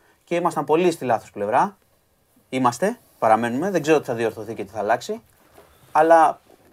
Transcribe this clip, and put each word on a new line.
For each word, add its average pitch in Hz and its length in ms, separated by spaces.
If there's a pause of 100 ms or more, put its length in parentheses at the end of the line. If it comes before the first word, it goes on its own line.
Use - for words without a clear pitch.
(240)
και 175 100
ήμασταν 165 300
πολύ 170 260
στη 156 140
λάθος 113 260
πλευρά. 123 460 (720)
Είμαστε, 131 500 (200)
παραμένουμε, 117 520
δεν 170 120
ξέρω 147 180
τι - 60
θα 127 80
διορθωθεί 110 400
και 101 100
τι - 80
θα 110 60
αλλάξει, 120 420 (720)
αλλά 160 480 (320)